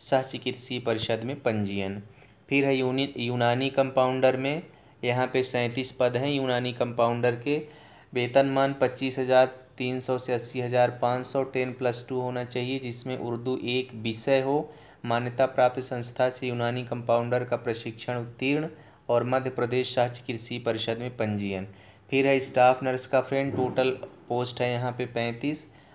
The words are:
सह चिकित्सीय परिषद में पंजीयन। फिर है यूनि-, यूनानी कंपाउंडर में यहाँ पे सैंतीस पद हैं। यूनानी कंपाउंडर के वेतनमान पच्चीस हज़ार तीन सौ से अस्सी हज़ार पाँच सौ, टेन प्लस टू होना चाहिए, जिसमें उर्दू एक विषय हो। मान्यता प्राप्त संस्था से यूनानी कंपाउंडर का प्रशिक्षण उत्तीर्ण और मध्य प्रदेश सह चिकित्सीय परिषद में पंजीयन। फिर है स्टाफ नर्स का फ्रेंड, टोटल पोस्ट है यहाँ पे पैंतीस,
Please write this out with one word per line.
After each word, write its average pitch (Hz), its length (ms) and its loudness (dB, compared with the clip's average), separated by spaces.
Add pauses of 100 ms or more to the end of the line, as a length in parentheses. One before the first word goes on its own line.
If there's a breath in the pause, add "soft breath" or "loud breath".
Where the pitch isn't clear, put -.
सह 131 220 2
चिकित्सीय 123 560 -6
परिषद 113 440 0
में 139 180 -6
पंजीयन। 101 600 -2 (460 loud breath)
फिर 139 160 4
है 139 120 4
यूनि-, 131 320 0 (100)
यूनानी 120 520 2
कंपाउंडर 131 680 4
में 139 260 -2 (400 loud breath)
यहाँ 123 240 2
पे 127 180 2
सैंतीस 123 480 -2
पद 120 240 2
हैं। 139 140 0
यूनानी 127 440 0
कंपाउंडर 120 640 2
के 143 180 0 (560 loud breath)
वेतनमान 135 680 4
पच्चीस 131 380 0
हज़ार 127 280 6 (320)
तीन 127 220 -4
सौ 127 180 -2
से 127 140 -6
अस्सी 120 280 -4
हज़ार 123 420 2
पाँच 123 240 0
सौ, 135 180 0
टेन 127 280 -2
प्लस 120 360 -2
टू 127 120 -2
होना 123 240 -4
चाहिए, 123 360 -4
जिसमें 127 380 -6
उर्दू 117 480 -4
एक 127 300 -2
विषय 113 440 0
हो। 143 300 0 (360 loud breath)
मान्यता 120 420 2
प्राप्त 127 340 2
संस्था 127 480 -2
से 127 180 -8
यूनानी 120 360 -2
कंपाउंडर 120 600 0
का 120 140 0
प्रशिक्षण 117 580 -6
उत्तीर्ण 131 520 -2 (400 loud breath)
और 120 180 4
मध्य 127 260 2
प्रदेश 123 420 0
सह 120 140 4
चिकित्सीय 120 520 -8
परिषद 113 380 -2
में 123 180 -8
पंजीयन। 101 500 -2 (440 loud breath)
फिर 135 160 4
है 139 140 4
स्टाफ 131 420 4
नर्स 127 240 -2
का 131 140 2
फ्रेंड, 139 360 -2
टोटल 127 340 2 (380)
पोस्ट 123 320 -2
है 123 120 2
यहाँ 120 200 -2
पे 123 160 -4
पैंतीस, 120 580 -4 (280 loud breath)